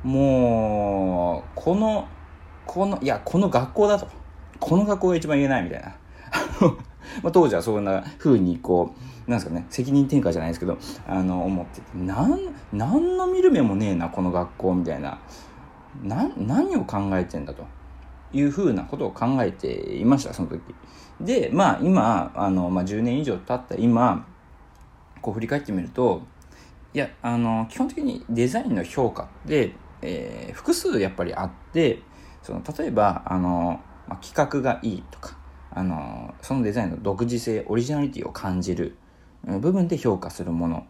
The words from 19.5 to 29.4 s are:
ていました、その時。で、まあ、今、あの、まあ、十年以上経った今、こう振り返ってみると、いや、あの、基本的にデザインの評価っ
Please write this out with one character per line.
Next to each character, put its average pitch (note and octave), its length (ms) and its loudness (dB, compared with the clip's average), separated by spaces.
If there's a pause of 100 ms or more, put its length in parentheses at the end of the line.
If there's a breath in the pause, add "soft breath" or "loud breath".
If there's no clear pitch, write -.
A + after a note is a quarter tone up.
て - 460 -6
い F#2+ 80 -2
ま C3+ 120 6
し - 60 -4
た、 - 100 -8
そ F2 100 -6
の - 40 -4
時。 E2 140 -8 (580 loud breath)
で、 G#3 340 0
ま D#3+ 220 4
あ、 - 60 -8
今、 A2+ 520 4
あ F#2+ 160 0
の、 F2+ 200 2
ま F#2 120 2
あ、 F2+ 40 0
十 G#2 160 -2
年 A#2+ 180 2
以 - 60 -2
上 G2 120 -2
経 B2 180 -4
っ - 120 -8
た - 80 -6
今、 A#2 500 4 (960)
こ A2 100 -4
う - 20 -6
振 A2 80 -4
り A2 60 -6
返 C#3+ 120 -2
っ - 40 -4
て - 80 -8
み F#2+ 100 -2
る F2 80 -8
と、 B2 320 0 (720 loud breath)
い C#3 40 -4
や、 C#3+ 120 -2 (120)
あ A#2+ 160 -2
の、 A2+ 320 0
基 - 60 -18
本 B3+ 140 -2
的 - 100 -8
に C#4 300 -4
デ A#2 180 2
ザ G#3+ 140 0
イ C4+ 80 -4
ン A#2+ 60 0
の F2 80 -2
評 B2 280 0
価 - 120 -10
っ - 40 -12 (200)